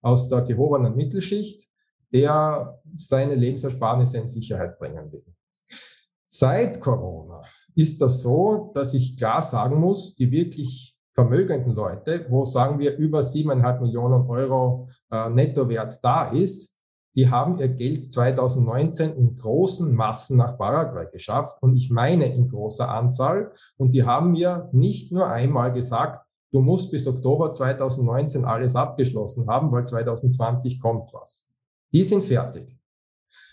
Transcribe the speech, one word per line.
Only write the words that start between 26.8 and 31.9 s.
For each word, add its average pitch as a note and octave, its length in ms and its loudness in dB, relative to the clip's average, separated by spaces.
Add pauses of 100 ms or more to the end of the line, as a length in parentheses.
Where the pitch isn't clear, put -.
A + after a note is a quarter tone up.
bis C3 160 -4
Oktober C3 440 0
zweitausendneunzehn C3 920 -2
alles B2 320 0
abgeschlossen A#2 720 -2
haben, C3+ 240 0
weil A#2+ 120 0
zweitausendzwanzig A#2+ 960 -2
kommt A2 320 -4
was.“ - 400 -16 (400)